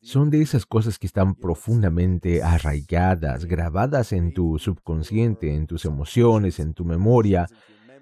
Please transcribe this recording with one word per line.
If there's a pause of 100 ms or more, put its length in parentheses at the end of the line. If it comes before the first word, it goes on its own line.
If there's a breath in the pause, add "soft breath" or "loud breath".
Son
de
esas
cosas
que
están
profundamente
arraigadas,
grabadas
en
tu
subconsciente,
en
tus
emociones,
en
tu
memoria. (560 soft breath)